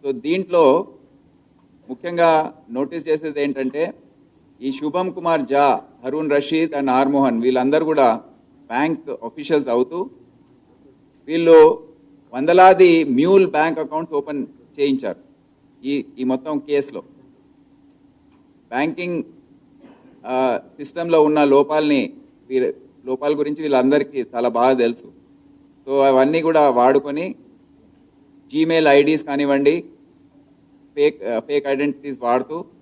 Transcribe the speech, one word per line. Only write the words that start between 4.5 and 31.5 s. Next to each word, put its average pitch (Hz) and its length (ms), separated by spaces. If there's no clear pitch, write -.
ఈ 135 100
శుభం 151 380
కుమార్ 170 300
జా, 135 420
హరూన్ 147 260
రషీద్ 160 400
and 139 200
ఆర్మోహన్ 135 520
వీళ్ళందరూ 127 420
కూడా 135 400
బ్యాంక్ 143 440
అఫీషియల్స్ 139 580
అవుతూ 131 420
వీళ్ళు 160 600
వందలాది 175 680
మ్యూల్ 170 420
బ్యాంక్ 156 320
అకౌంట్స్ 156 360
ఓపెన్ 147 320
చేయించారు 131 360
ఈ, 139 200
ఈ 127 60
మొత్తం 131 340
కేసులో. 139 420
బ్యాంకింగ్, 160 560
ఆ, 226 340
సిస్టంలో 165 440
ఉన్న 151 220
లోపాలని 143 680
వీరు, 127 260
లోపాల 147 320
గురించి 147 240
వీళ్ళందరికీ 139 600
చాలా 120 140
బాగా 120 240
తెలుసు. 120 400
So 139 120
అవన్నీ 135 420
కూడా 156 280
వాడుకొని 139 640
Gmail 160 340
ఐడీస్ 147 360
కానివ్వండి, 143 600
ఫేక్, 147 300
ఆ, 113 140
ఫేక్ 143 280